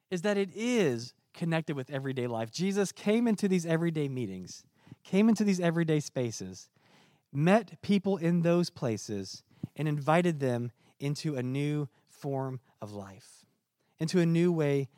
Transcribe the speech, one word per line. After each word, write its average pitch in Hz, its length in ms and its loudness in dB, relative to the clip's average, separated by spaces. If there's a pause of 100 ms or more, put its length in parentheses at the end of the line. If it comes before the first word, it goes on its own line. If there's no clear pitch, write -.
(100)
is 180 120 -4
that 208 140 2
it 196 180 0
is 180 600 0 (200)
connected 165 420 -2
with 131 140 -8
everyday 135 360 -4
life. 113 240 -4
Jesus 196 400 -2
came 233 380 0
into 208 200 0
these 180 160 0
everyday 165 440 0
meetings, 95 560 -8 (400)
came 208 240 4
into 220 160 4
these 190 160 2
everyday 165 400 2
spaces, 107 680 -6 (640)
met 180 480 2
people 196 360 2
in 170 260 2
those 170 280 2
places, 104 720 -6 (340)
and 151 100 -2
invited 156 540 2
them 120 320 -2 (260)
into 143 380 -4
a 123 60 -2
new 143 460 -2 (180)
form 135 540 -6 (200)
of 104 120 -10
life, 98 540 -16 (520)
into 160 220 0
a 170 60 4
new 170 260 4
way 143 460 2